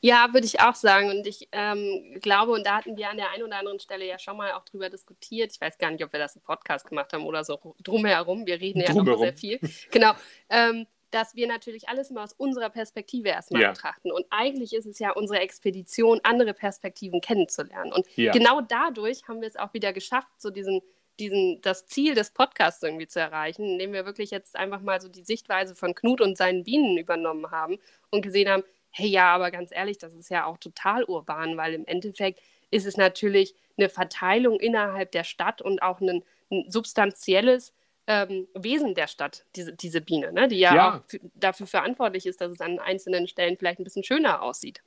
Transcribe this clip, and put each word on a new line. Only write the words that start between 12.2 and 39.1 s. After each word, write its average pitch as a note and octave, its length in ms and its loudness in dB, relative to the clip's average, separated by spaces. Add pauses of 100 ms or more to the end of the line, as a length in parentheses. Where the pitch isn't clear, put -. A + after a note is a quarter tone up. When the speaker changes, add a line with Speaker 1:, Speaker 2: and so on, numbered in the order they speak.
Speaker 1:
aus G#3 120 -14
unserer B3+ 340 -4
Perspektive A3 600 -6
erstmal A3 320 0
Speaker 2:
Ja. G3+ 100 4
Speaker 1:
betrachten. - 400 -8
Und - 180 -4
eigentlich A#3+ 440 -2
ist A3 120 -4
es G#3 120 -16
ja G#3 120 -2
unsere G#3 300 -2
Expedition, F#3+ 840 0
andere A3+ 300 4
Perspektiven F#3+ 720 -6
kennenzulernen. - 720 -2
Und F#3 120 0 (100)
Speaker 2:
Ja. A3+ 160 2
Speaker 1:
genau A#3+ 280 4
dadurch A#3+ 680 -4
haben A3+ 140 -12
wir A3 80 -10
es - 80 -16
auch G3+ 160 -8
wieder G3+ 220 -4
geschafft, B3 420 -4
so G#3 140 -8
diesen, F#3+ 320 -4 (360)
diesen, G3 440 0
das F#3 240 -2
Ziel C#4+ 280 0
des G#3 160 2
Podcasts - 520 2
irgendwie D#3+ 260 -6
zu F3 120 -4
erreichen, D#3+ 440 -4
indem F#3+ 300 -4
wir F#3+ 100 -6
wirklich G3+ 260 -8
jetzt G3 240 -12
einfach G3 280 -6
mal F#3+ 180 0
so F#3+ 80 -20
die F3+ 160 -20
Sichtweise F#3+ 500 -4
von F3+ 200 -2
Knut B3 260 0
und G3 160 4
seinen F#3 260 0
Bienen A3 360 2
übernommen E3 520 -4
haben E3 280 -6 (320)
und G#3 100 0
gesehen G3 300 0
haben, F#3+ 120 2 (280)
hey, G3+ 180 -4
ja, F#3 260 6
aber F3+ 160 0
ganz F3+ 220 -10
ehrlich, G3+ 260 -6
das E3 160 -18
ist E3+ 160 -20
ja E3+ 140 0
auch E3 140 -8
total G#3 460 -2
urban, D#3+ 520 -6
weil D#3+ 180 -4
im D#3+ 120 -10
Endeffekt F#3+ 540 -4 (300)
ist G3 160 0
es G3 120 -6
natürlich G3 560 4 (240)
eine G3 100 4
Verteilung G3 720 2
innerhalb G3+ 520 0
der E3+ 120 -2
Stadt - 380 -4
und G3 200 -2
auch F3+ 180 0
ein, F3+ 220 0 (280)
ein F#3+ 200 -2
substanzielles, G#3+ 1040 2 (340)
ähm, G3 480 -2
Wesen A3+ 400 -2
der D#3 120 -2
Stadt, - 380 -10 (100)